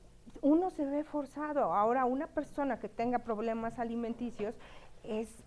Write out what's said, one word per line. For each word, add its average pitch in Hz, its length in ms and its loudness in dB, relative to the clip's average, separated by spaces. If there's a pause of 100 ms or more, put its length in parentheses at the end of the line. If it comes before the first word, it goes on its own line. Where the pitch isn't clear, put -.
(420)
uno 330 280 6
se 311 160 -2
ve 285 180 0
forzado. 285 680 0
Ahora, 226 300 6
una 269 240 0
persona 277 500 -2
que 208 100 -6
tenga 240 300 0
problemas 226 600 -2
alimenticios 233 760 -4 (480)
es 220 260 -4 (180)